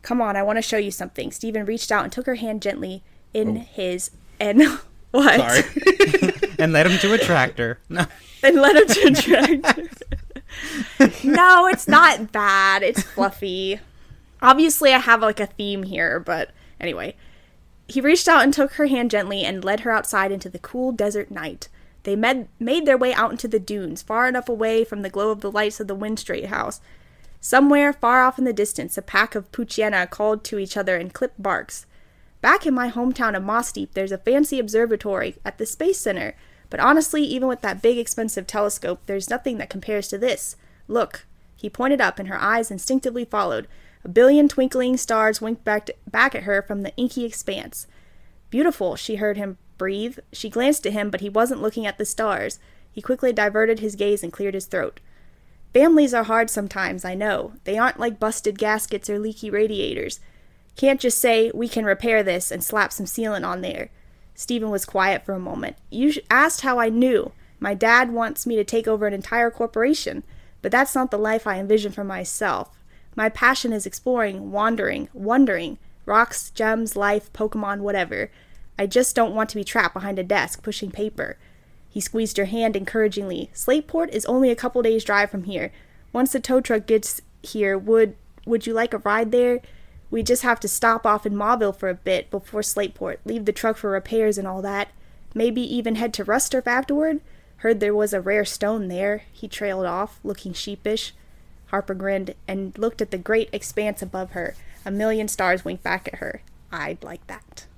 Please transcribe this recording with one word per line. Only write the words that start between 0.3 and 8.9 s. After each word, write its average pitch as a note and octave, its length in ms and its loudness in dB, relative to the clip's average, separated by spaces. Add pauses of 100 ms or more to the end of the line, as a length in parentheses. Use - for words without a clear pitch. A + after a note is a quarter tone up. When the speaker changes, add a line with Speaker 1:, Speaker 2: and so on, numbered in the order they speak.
Speaker 1:
I G3 60 0
want G#3 160 0
to A3 60 -2
show A3 140 -2
you G#3 120 -2
something." - 420 -10
Stephen A3 320 -6
reached A3+ 280 -4
out G#3 120 2
and - 80 -6
took B3+ 140 -8
her B3+ 100 -2
hand A3 280 -6
gently F#3+ 400 -6 (320)
in A3 220 0
Speaker 2:
Oh. - 20 -6
Speaker 1:
his F#3 500 -6 (300)
and G#3+ 240 6
<laughs> - 300 0 (200)
What? C#4 240 6
Speaker 2:
Sorry. F#4 1000 4
<laughs> - 200 -4
Speaker 3:
And D#3+ 140 2
led D#3 160 6
him F#3 120 4
to G3+ 140 4
a A3+ 40 4
tractor. B2+ 640 0 (100)
No. E3+ 160 0 (360)
Speaker 1:
And C4+ 140 8
led C#4+ 220 8
him G4+ 100 10
to F4+ 200 6